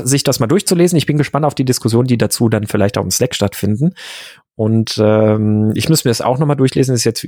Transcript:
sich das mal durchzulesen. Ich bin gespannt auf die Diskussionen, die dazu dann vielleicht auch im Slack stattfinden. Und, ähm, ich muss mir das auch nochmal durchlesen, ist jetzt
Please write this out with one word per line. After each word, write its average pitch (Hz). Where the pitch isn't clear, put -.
sich 139
das 135
mal 123
durchzulesen. 175
Ich 139
bin 147
gespannt 147
auf 143
die 135
Diskussionen, 123
die 123
dazu 110
dann 107
vielleicht 101
auch 98
im 92
Slack -
stattfinden. 107
Und, 110
ähm, 107
ich 110
muss 156
mir 123
das 113
auch 123
nochmal 147
durchlesen, 131
ist 117
jetzt -